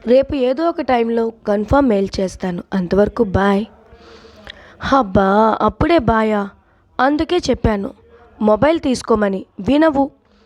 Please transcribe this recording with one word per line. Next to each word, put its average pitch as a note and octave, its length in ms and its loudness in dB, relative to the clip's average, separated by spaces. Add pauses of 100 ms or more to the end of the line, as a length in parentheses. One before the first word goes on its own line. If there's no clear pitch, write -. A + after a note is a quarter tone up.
రేపు C4+ 280 2
ఏదో C4 340 -2
ఒక E4 120 -4
టైంలో A#3 480 0
కన్ఫర్మ్ A3+ 600 0
మెయిల్ G3 180 0 (120)
చేస్తాను. F3+ 440 -6 (100)
అంతవరకు G3 500 0
బాయ్." G3 420 0 (1300)
"అబ్బా, G#3 680 2
అప్పుడే D#4 360 0
బాయా? A3 520 0 (500)
అందుకే D4+ 380 0
చెప్పాను A3 520 -2 (520)
మొబైల్ G#3+ 380 2
తీసుకోమని. G#3+ 680 -2 (140)
వినవు. C#4 520 2 (340)